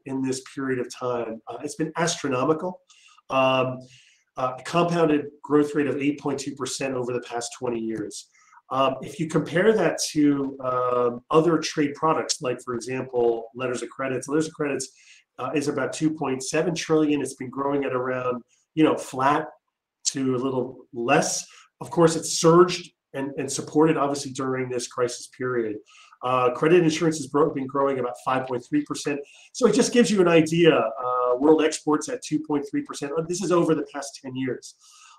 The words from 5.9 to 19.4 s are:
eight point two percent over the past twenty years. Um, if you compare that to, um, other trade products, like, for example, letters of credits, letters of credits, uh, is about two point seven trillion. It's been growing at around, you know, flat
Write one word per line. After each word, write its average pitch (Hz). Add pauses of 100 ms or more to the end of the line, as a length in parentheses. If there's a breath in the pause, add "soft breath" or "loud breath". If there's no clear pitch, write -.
eight 147
point 135
two 135
percent 131
over 123
the 120
past 117
twenty 120
years. 107 (400 soft breath)
Um, 131
if -
you 160
compare 175
that 185 (120)
to, 139
um, 123 (100)
other 160
trade 147
products, 156
like, 123
for 123
example, 120
letters 123
of 117
credits, 131
letters 156
of -
credits, 139 (500 soft breath)
uh, 131
is 147
about 131
two 156
point 131
seven 165
trillion. 156
It's 131
been 127
growing 139
at 127
around, 127 (320)
you 156
know, 123
flat 143 (640)